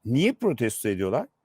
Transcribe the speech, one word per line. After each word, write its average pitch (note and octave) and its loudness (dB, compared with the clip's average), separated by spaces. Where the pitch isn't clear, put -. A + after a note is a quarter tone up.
Niye C#3+ 2
protesto A#2+ -2
ediyorlar? G2 -2